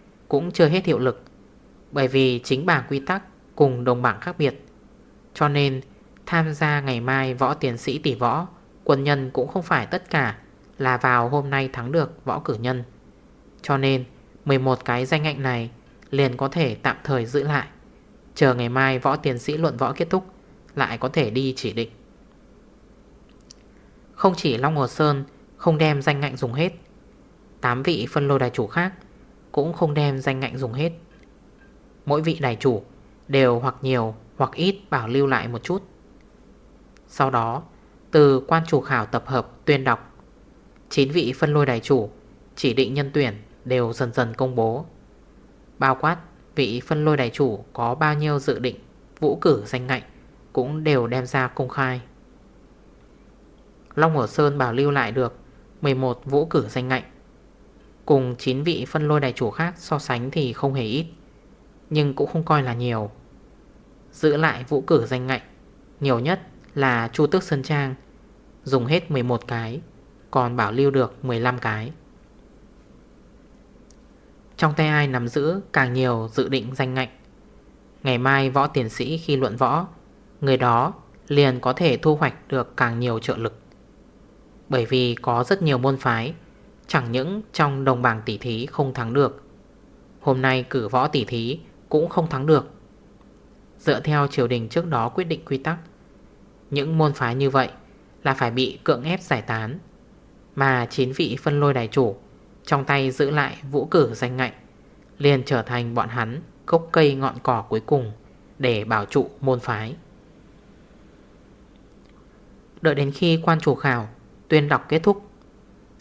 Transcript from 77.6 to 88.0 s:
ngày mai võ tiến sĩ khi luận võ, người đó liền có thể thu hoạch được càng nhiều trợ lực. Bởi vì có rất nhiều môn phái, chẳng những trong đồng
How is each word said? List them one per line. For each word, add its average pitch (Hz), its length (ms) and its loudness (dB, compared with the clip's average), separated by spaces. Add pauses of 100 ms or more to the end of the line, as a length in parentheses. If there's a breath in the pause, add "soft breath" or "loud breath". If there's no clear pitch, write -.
ngày 127 160 0
mai 135 320 2
võ 139 160 2
tiến 131 220 -2
sĩ 120 300 -6
khi 147 180 -2
luận 120 200 0
võ, 135 300 0 (540)
người 139 160 2
đó 123 380 2 (340)
liền 139 320 4
có 127 120 0
thể 143 240 2
thu 151 200 4
hoạch 147 320 -2
được 131 280 -4
càng 117 240 0
nhiều 120 180 -2
trợ 120 180 -4
lực. 113 220 -6 (1080)
Bởi 127 180 0
vì 123 280 0
có 120 300 -2
rất 196 180 0
nhiều 143 160 2
môn 135 180 0
phái, 120 380 -2 (520)
chẳng 120 260 -2
những 170 300 -2 (100)
trong 139 320 0
đồng 123 180 2